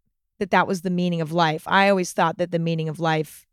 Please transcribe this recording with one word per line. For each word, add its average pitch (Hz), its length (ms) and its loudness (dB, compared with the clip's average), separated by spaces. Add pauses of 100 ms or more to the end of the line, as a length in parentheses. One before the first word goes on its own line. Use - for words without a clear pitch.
(400)
that 196 100 -4
that 185 160 4
was 180 160 -4
the 185 80 -4
meaning 175 300 -2
of 156 100 -4
life. 165 360 0
I 196 220 4
always 190 240 0
thought 165 260 0
that 175 120 -2
the 175 80 -2
meaning 165 300 -2
of 151 100 -8
life 156 540 -2